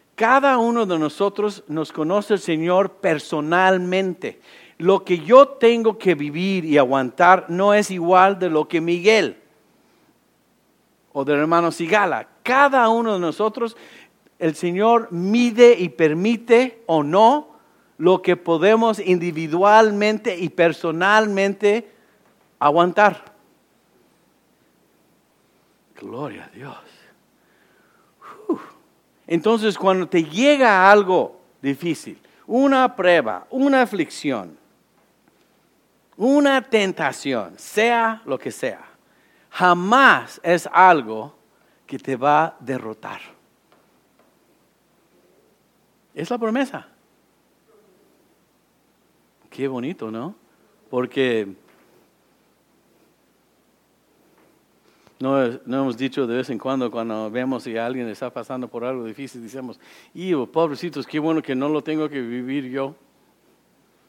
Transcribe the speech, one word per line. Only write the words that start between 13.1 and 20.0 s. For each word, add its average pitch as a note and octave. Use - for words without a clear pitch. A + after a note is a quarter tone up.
de F#3
nosotros, G#3+
el D#3+
Señor G#3+
mide A3+
y F3
permite A3+
o D#3+
no A3
lo F3+
que F3+
podemos G3+
individualmente G3